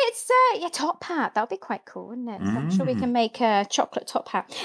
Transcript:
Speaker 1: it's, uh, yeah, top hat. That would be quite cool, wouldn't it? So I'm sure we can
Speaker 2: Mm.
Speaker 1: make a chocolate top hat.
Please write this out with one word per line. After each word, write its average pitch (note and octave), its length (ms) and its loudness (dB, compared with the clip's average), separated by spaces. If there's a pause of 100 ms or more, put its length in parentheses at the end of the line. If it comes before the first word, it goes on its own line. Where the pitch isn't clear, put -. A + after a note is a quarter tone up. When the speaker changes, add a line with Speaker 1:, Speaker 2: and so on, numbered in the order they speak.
Speaker 1:
it's, - 240 -6
uh, B4+ 300 6
yeah, E4+ 80 -4
top - 340 -2
hat. D4+ 320 -2
That G#3+ 60 2
would A#3 80 -2
be F#3+ 80 -6
quite - 280 -8
cool, F3+ 220 -14
wouldn't A#3+ 220 -10
it? G3+ 120 -10
So G2 60 -2
I'm C3 240 0
sure F#3+ 140 2
we B3+ 100 0
can A#3+ 140 0
Speaker 2:
Mm. A#3+ 40 0
Speaker 1:
make A#3 280 0
a G#3 280 4
chocolate - 380 -2
top - 220 -4
hat. - 360 -4